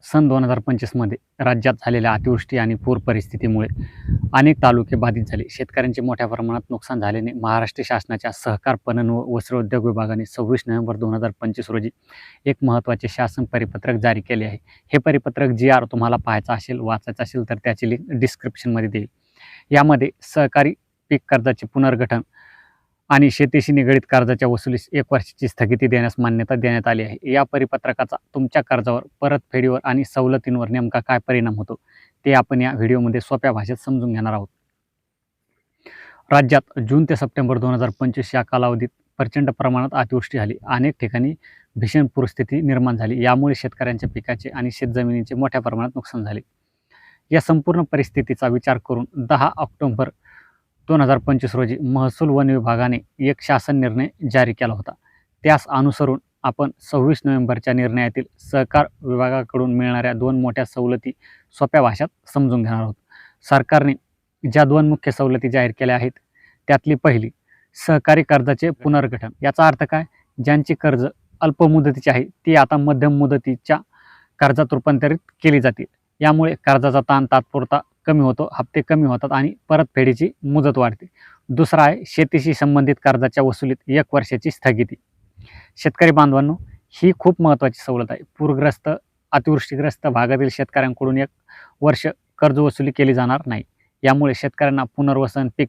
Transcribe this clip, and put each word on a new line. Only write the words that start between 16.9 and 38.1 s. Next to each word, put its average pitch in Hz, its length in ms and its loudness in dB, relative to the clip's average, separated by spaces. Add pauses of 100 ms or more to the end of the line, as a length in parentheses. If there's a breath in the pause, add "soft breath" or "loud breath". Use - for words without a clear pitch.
असेल 120 280 -6
तर 117 40 -4
त्याची 113 360 -4
लिंक 143 200 -6
डिस्क्रिप्शनमध्ये 117 800 -4
देईल. 107 180 -6 (640 soft breath)
यामध्ये 143 400 4 (120)
सहकारी 143 520 0 (340)
पीक 139 200 0
कर्जाचे 123 380 0
पुनर्गठन 123 540 0 (880 soft breath)
आणि 143 220 6
शेतीशी 147 420 0
निगडीत 135 360 4
कर्जाच्या 123 400 2
वसुलीस 120 440 -4
एक 143 200 -2
वर्षाची 127 360 -4
स्थगिती 117 380 0
देण्यास 120 320 0
मान्यता 117 360 -2
देण्यात 117 340 -2
आली 113 140 -2
आहे. 107 300 -8
या 139 100 4
परिपत्रकाचा 131 760 -4 (180)
तुमच्या 135 280 0
कर्जावर, 120 400 -2 (180)
परतफेडीवर 127 640 -2
आणि 135 200 -2
सवलतींवर 127 640 -2
नेमका 120 320 -2
काय 123 260 -2
परिणाम 117 280 0
होतो 104 200 -10 (500 soft breath)
ते 139 80 2
आपण 127 300 4
या 131 100 -2
व्हिडिओमध्ये 120 480 0
सोप्या 131 320 -2
भाषेत 110 240 -6
समजून 123 360 -4
घेणार 110 200 -4
आहोत. 101 160 -6 (1800 loud breath)
राज्यात 143 460 4 (100)
जून 147 160 4
ते 143 120 0
सप्टेंबर 123 420 -2
दोन 127 160 -2
हजार 120 160 -2 (100)
पंचवीस 127 340 -4